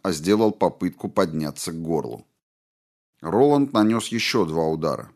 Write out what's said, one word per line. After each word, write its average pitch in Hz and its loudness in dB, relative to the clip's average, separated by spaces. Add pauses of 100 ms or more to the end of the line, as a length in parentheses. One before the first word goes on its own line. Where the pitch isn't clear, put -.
а 95 0
сделал 101 2
попытку - -4
подняться 80 -4
к 82 -10
горлу. 71 -6 (920)
Роланд 135 2
нанес 110 2
еще 110 0
два 80 0
удара 78 -2